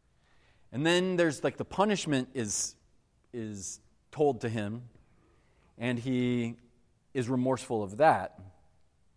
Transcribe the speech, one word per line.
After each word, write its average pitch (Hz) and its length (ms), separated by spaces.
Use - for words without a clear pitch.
And 135 140
then 180 320
there's, 165 260
like, 143 140
the 120 80
punishment 165 720
is, - 420
is 107 480
told 143 320
to 120 80
him, 110 320
and 120 200
he 123 580
is 123 120
remorseful 123 560
of 98 140
that. 120 420